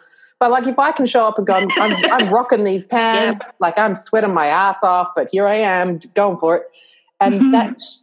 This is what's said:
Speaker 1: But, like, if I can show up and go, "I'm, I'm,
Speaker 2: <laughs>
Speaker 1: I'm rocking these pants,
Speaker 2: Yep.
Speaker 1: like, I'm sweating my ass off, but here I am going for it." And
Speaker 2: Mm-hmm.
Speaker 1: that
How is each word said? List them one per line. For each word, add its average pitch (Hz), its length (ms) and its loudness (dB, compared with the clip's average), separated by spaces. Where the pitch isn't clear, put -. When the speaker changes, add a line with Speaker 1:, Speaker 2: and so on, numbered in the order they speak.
Speaker 1:
But, 240 100 2
like, 247 160 0
if 254 140 -4
I 285 100 2
can 285 160 -2
show 240 180 2
up 214 140 -2
and 196 80 -2
go, 202 80 2
"I'm, 190 140 0
I'm, 214 140 0
Speaker 2:
<laughs> 185 200 0
Speaker 1:
I'm 214 220 2
rocking 247 300 2
these 190 200 -2
pants, 226 600 -2
Speaker 2:
Yep. - 140 -20
Speaker 1:
like, 175 180 0
I'm 208 160 2
sweating 214 400 -2
my 156 120 2
ass 190 360 0
off, 180 320 2
but 139 160 -2
here 196 160 0
I 208 100 0
am 180 440 -2
going 196 240 0
for 165 180 2
it." - 60 -4
And 202 140 2
Speaker 2:
Mm-hmm. 262 180 4
Speaker 1:
that 233 280 0